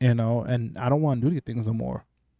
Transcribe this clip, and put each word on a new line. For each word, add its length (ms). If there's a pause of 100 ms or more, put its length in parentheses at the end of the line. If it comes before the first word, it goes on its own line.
you 120
know, 280
and 360
I 120
don't 120
wanna 200
do 80
these 160
things 220
no 60
more. 300 (360)